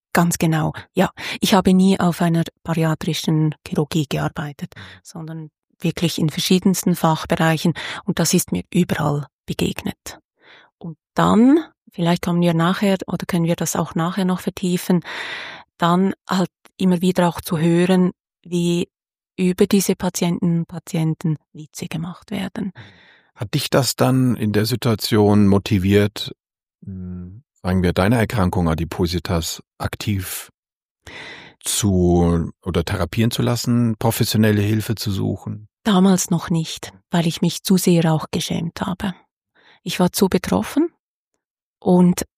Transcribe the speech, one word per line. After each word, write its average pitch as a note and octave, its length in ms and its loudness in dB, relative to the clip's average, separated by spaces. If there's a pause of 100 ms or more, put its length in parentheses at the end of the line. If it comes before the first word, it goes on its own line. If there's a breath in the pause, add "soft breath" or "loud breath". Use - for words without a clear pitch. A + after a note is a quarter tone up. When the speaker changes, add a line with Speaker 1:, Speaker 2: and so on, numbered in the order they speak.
(120)
Speaker 1:
Ganz E3+ 260 2
genau, D#3+ 340 0 (220 loud breath)
ja. F3+ 160 0 (300 loud breath)
Ich - 140 0
habe F#3 200 4
nie F#3+ 260 4
auf F3 220 0
einer E3 220 2 (200)
bariatrischen D#3 920 -2 (120)
Chirurgie D3+ 420 -2
gearbeitet, D3+ 680 -8
Speaker 2:
Mhm. - 40 -20 (220 loud breath)
Speaker 1:
sondern D#3+ 480 -14 (300)
wirklich E3 380 -2
in D#3+ 120 2
verschiedensten F#3 640 0
Fachbereichen D#3+ 800 0 (300 loud breath)
und - 140 -4
das E3+ 160 2
ist - 160 0
mir F3 120 -4 (100)
überall D3+ 540 0 (200)
begegnet. - 720 -6 (600 soft breath)
Und E3 180 -14 (180)
dann, G#3+ 440 4 (340)
vielleicht F3 300 -2
kommen F3 180 -2
wir F3 140 2
nachher F#3 420 0 (100)
oder - 200 -8
können E3+ 180 -2
wir E3 100 0
das - 220 -4
auch E3+ 180 -4
nachher F3+ 300 -2
noch F#3 160 -2
vertiefen, F3+ 640 -2 (720 loud breath)
dann F3+ 380 2 (140)
halt F#3 220 -2 (280)
immer F3+ 220 2
wieder F3+ 280 2
auch - 120 -4
zu E3 180 -4
hören, F3+ 520 4 (320)
wie F3 460 -2 (480)
über F#3 320 2
diese G3 260 2
Patientinnen F3 640 0
und E3 60 -4
Patienten D#3+ 720 -4 (160)
Witze D#3 340 -14
gemacht E3+ 460 -10
werden. G3 400 -8 (640 loud breath)
Speaker 2:
Hat - 180 -6
dich - 160 -4
das C3+ 240 2
dann B2+ 400 2
in G#2+ 180 -2
der A2 140 2
Situation G#2 800 4
motiviert, G2 840 2 (480)
mh, F#2 600 -12 (200)
sagen F#2 220 2
wir, F2 80 2
deine G#2+ 240 2
Erkrankung F#2 520 2
Adipositas E2 920 -4 (160)
aktiv - 720 -6 (1080 loud breath)
zu F2 920 2 (120)
oder E2+ 220 -2
therapieren A2 460 -2
zu - 120 -2
lassen, A#2+ 560 0
professionelle A2 640 2
Hilfe G#2+ 320 -2
zu - 160 -6
suchen? G#2 580 -6 (160)
Speaker 1:
Damals F#3+ 460 4
noch E3 200 -2
nicht, - 420 -6 (180)
weil E3+ 160 0
ich - 140 -4
mich - 220 -2
zu F#3+ 140 2
sehr E3 360 4
auch D#3 180 -2
geschämt E3+ 500 -6
habe. F#3+ 340 -6 (680 soft breath)
Ich - 180 -4
war F3+ 120 2
zu F#3+ 160 2
betroffen G#3 640 0 (880)
und F3+ 460 4 (140)